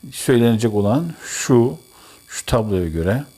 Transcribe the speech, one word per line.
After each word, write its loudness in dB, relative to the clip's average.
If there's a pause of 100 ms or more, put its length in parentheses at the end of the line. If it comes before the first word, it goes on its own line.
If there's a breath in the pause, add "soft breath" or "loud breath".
(120)
söylenecek 2
olan 0 (140)
şu, 2 (500 loud breath)
şu -12
tabloya 0
göre -2 (140)